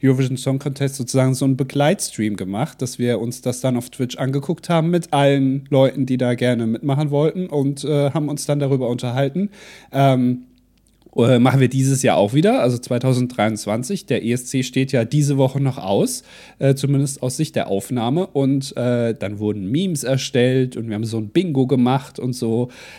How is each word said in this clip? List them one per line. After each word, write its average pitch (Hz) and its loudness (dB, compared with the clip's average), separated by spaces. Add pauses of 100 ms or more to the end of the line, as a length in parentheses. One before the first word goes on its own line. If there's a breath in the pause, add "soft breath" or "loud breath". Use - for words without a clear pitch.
Eurovision 131 2
Song 135 -2
Contest 139 -4
sozusagen 131 0
so 139 -2
einen 131 2
Begleitstream 135 -2
gemacht, 101 -6
dass 120 -8
wir 120 0
uns 120 -8
das 123 -4
dann 127 0
auf 117 -8
Twitch 123 -6
angeguckt 139 -4
haben 165 2
mit 175 -2
allen 139 2
Leuten, 131 4
die 127 0
da 123 0
gerne 120 0
mitmachen 139 0
wollten 156 0
und, 143 -2
äh, 143 2
haben 151 -2
uns 147 -6
dann 143 0
darüber 131 0
unterhalten. 135 -2 (400 loud breath)
Ähm, 127 4 (680)
äh, 120 6
machen 135 4
wir 127 6
dieses 135 0
Jahr 98 4
auch 101 2
wieder, 208 4
also 123 0
zweitausenddreiundzwanzig. 123 -2
Der 117 -2
E 117 0
S 123 -4
C 131 -2
steht 135 -2
ja 117 2
diese 143 0
Woche 135 2
noch 139 0
aus, 101 0 (340 loud breath)
äh, 139 2
zumindest 139 -2
aus 127 -6
Sicht 156 -4
der - -2
Aufnahme. 123 -2
Und, 139 -2
äh, 120 0
dann 101 -6
wurden 104 -4
Memes 160 -2
erstellt 127 0
und 117 -6
wir 107 -6
haben 107 -4
so 113 -4
ein 110 -6
Bingo 143 0
gemacht 127 0
und 127 -6
so. 120 -2 (300 loud breath)